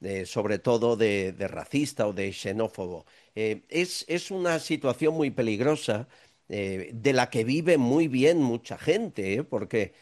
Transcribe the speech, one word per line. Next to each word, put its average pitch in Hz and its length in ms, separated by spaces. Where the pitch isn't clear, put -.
eh, 95 240
sobre 101 320
todo 117 380
de, 101 360
de 95 160
racista 135 580
o 104 60
de 98 200
xenófobo. 98 760
Eh, 110 340
es, 175 400
es 175 220
una 175 280
situación 151 560
muy 151 160
peligrosa, 117 800
eh, 95 420
de 117 220
la 123 160
que 117 120
vive 156 360
muy 139 280
bien 143 360
mucha 120 340
gente, 151 580
¿eh? 143 100
Porque 104 580